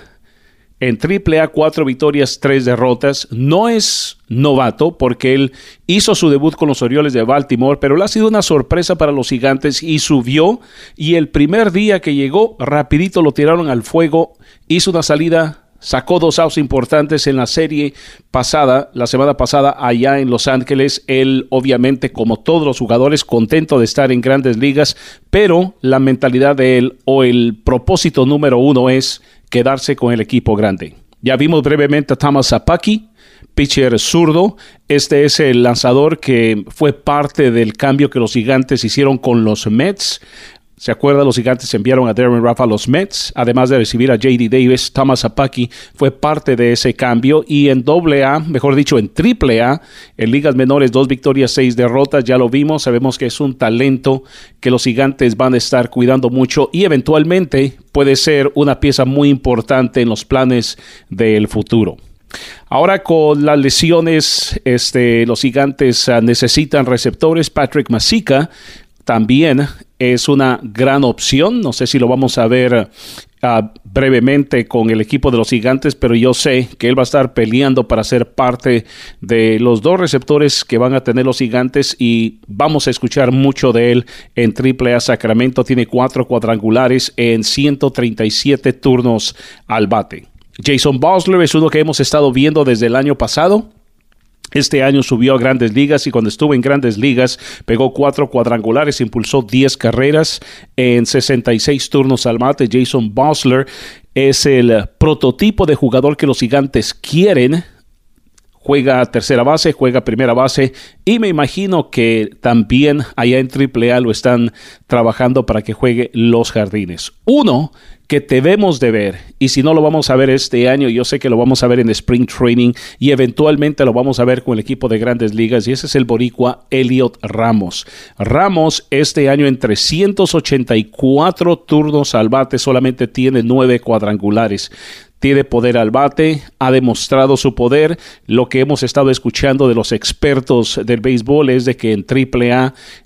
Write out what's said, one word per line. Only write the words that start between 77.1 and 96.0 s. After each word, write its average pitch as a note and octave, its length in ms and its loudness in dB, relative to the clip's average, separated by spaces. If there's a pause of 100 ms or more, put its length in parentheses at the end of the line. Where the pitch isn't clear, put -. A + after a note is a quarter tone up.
peleando B2 540 0
para A2 160 -2
ser A#2+ 300 -2
parte B2 520 -2 (360)
de A2+ 380 0
los A#2 220 2
dos E3+ 160 2
receptores D3 680 0
que A#2 120 -2
van B2+ 180 0
a B2+ 80 -2
tener B2+ 220 0
los C3 120 0
Gigantes, B2+ 600 -2
y A#2 500 -2
vamos C#3+ 400 -2
a - 20 2
escuchar B2 420 -2
mucho C3 400 2
de A#2+ 220 2
él B2 120 0 (280)
en A#2 200 0
triple B2+ 420 0
A A#2+ 40 0
Sacramento. A#2+ 640 0
Tiene B2 220 -2
cuatro B2+ 420 -2
cuadrangulares A#2 880 0
en A#2 300 0
ciento C#3+ 460 -2
treinta A#2 340 -4
y G#2 60 -2
siete C3 420 -2
turnos B2 640 0 (320)
al A2 200 -2
bate. F#2+ 400 -6 (380)
Jason C#3 340 0
Bosler F3+ 420 2
es D#3+ 120 0
uno D#3+ 160 2
que D3+ 100 0
hemos D#3 200 -2
estado D3 320 2
viendo D3 340 2
desde A#2+ 220 0
el A#2 80 0
año C3+ 220 0
pasado. F#3 520 -2 (840)
Este C#3+ 300 0
año C#3 200 2
subió B2+ 300 0
a C3 40 2
Grandes A#2+ 360 0
Ligas, C#3+ 340 0